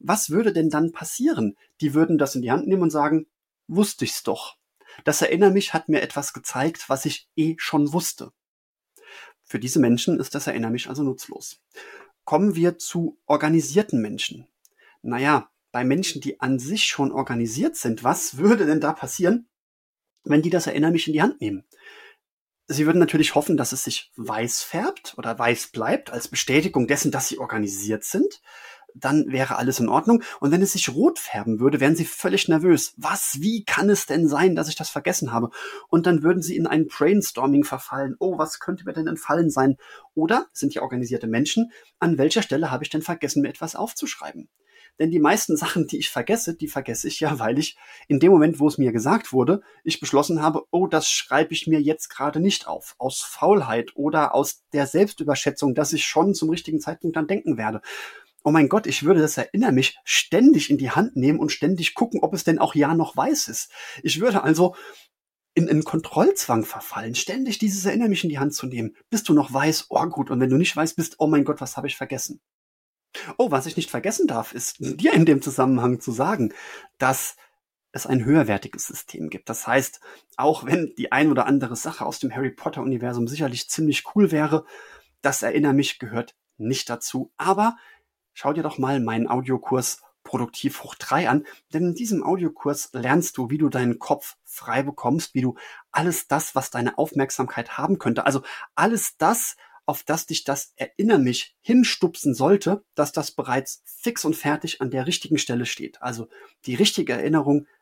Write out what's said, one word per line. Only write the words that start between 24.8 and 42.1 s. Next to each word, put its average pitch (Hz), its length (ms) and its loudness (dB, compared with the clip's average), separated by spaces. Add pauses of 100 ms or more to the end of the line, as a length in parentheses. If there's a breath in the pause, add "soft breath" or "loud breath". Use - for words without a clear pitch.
oder 113 220 -8
weiß 117 300 0
bleibt, 135 420 -4
als - 180 -8
Bestätigung 143 580 0
dessen, 139 240 0
dass - 180 -2
sie - 100 -8
organisiert 104 640 -4
sind. - 380 -2 (520 loud breath)
Dann 143 360 0
wäre 131 260 0
alles 127 240 0
in 117 80 2
Ordnung. 220 340 4 (180 loud breath)
Und 143 100 2
wenn 175 120 4
es 196 100 0
sich 151 220 -4
rot 285 240 2
färben 107 420 -4
würde, 139 200 4
wären 147 160 4
sie 165 80 0
völlig - 440 -2
nervös. 160 480 4
„Was? - 440 -4
Wie 208 240 -2
kann 185 240 0
es 202 180 2
denn 160 220 2
sein, 160 280 4
dass 160 120 -2
ich 156 80 -6
das - 140 -8
vergessen 151 420 -4
habe?“ 117 180 0 (380 loud breath)
Und 175 180 4
dann 165 160 4
würden 175 200 2
sie 156 140 -4
in 165 100 0
ein 156 220 2
Brainstorming 147 760 2
verfallen. 135 540 -6
„Oh, 185 200 -2
was 156 220 -4
könnte - 240 -6
mir - 100 -8
denn 160 120 -4
entfallen 160 440 0
sein?“ 135 260 2 (380 loud breath)
Oder, 165 380 2
sind 143 220 -4
ja - 80 -4
organisierte 123 440 -4
Menschen, 147 440 0 (280 loud breath)
„An 170 200 2